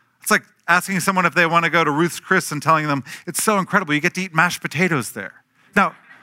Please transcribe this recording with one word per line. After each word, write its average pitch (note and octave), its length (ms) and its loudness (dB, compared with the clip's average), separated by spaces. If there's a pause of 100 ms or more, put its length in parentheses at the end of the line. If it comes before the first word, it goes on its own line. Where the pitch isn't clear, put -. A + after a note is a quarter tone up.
(220)
It's - 100 -2
like G#3 120 2 (240)
asking F3+ 320 0
someone F#3 260 0
if E3 100 0
they F3 100 4
want E3+ 200 2
to D#3 60 2
go E3 120 4
to D3+ 80 0
Ruth's D#3 280 -2
Chris - 320 -2
and D3 100 -6
telling D3+ 260 2
them, C#3 160 -2 (220)
"It's - 160 -8
so G#3 180 0
incredible, F3+ 340 -2
you D3 80 -2
get F3 140 -2
to F#3 80 -8
eat F3+ 120 -10
mashed E3+ 260 0
potatoes D#3+ 500 -2
there." - 320 -14 (320)
Now, F#3 200 2 (280)